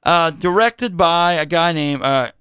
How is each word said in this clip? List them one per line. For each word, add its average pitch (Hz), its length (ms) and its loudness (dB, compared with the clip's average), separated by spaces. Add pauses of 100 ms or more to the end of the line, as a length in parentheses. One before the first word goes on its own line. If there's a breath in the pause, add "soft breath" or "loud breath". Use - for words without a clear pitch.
Uh, 165 280 2
directed 185 680 -2
by 170 380 2
a 156 100 -2
guy 170 280 0
named, 147 280 -4
uh, 135 300 -2 (100)